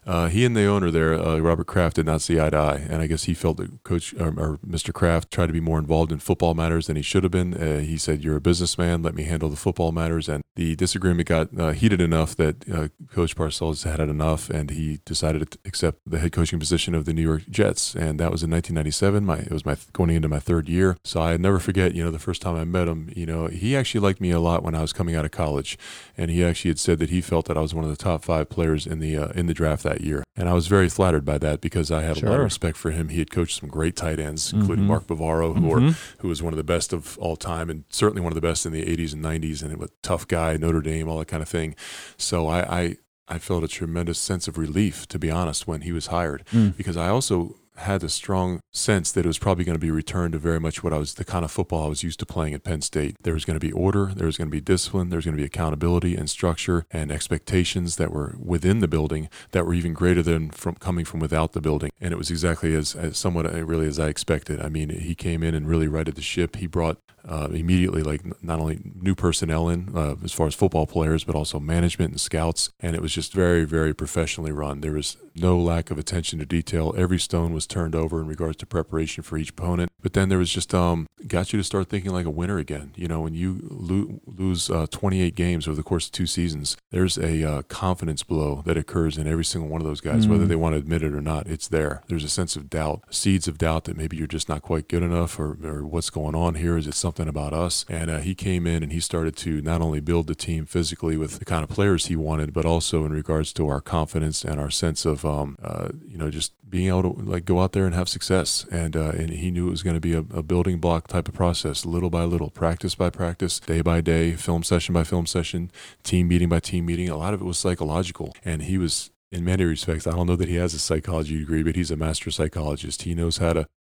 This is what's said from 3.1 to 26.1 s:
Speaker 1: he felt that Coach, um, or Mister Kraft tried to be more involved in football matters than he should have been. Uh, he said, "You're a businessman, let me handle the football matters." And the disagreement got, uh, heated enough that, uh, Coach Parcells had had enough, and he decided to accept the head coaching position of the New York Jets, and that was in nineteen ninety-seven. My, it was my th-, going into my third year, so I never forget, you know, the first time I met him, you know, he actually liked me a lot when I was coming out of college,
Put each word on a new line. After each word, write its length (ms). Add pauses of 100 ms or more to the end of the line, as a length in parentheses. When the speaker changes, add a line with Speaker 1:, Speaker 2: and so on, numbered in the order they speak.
Speaker 1:
he 100
felt 220
that 260
Coach, 380
um, 180
or 260
Mister 280
Kraft 400
tried 160
to 40
be 60
more 220
involved 320
in 80
football 340
matters 320
than 80
he 80
should 220
have 80
been. 240
Uh, 220
he 180
said, 260
"You're 140
a 40
businessman, 600
let 120
me 80
handle 260
the 80
football 340
matters." 380
And 160 (120)
the 200
disagreement 500
got, 220 (100)
uh, 120
heated 320
enough 340
that, 320
uh, 200 (220)
Coach 240
Parcells 500
had 140
had 120
enough, 400
and 200
he 360
decided 440
to 140
accept 420
the 120
head 140
coaching 260
position 360
of 120
the 80
New 80
York 260
Jets, 460
and 260
that 100
was 120
in 80
nineteen 240
ninety-seven. 500
My, 140
it 120
was 140
my 100
th-, 200
going 160
into 180
my 100
third 300
year, 340
so 200
I 160
never 200
forget, 360
you 100
know, 60
the 80
first 240
time 140
I 80
met 240
him, 280
you 80
know, 220
he 280
actually 280
liked 180
me 100
a 80
lot 240
when 120
I 80
was 100
coming 220
out 100
of 60
college, 480 (400)